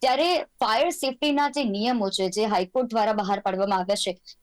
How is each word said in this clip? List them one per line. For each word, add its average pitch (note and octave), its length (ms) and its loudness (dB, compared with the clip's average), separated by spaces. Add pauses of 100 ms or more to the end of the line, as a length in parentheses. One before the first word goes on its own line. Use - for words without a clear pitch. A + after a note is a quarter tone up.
ત્યારે D4 420 2
ફાયર B3 460 0
સેફ્ટીના C#4+ 600 0
જે C#4+ 140 -2
નિયમો G#3+ 460 0
છે, F#3+ 200 -2
જે G#3 160 0
હાઈકોર્ટ G#3 420 0
દ્વારા A3 260 0
બહાર G3+ 260 -2
પાડવામાં G3 400 0
આવ્યા F#3 160 0
છે, F#3 260 -4 (220)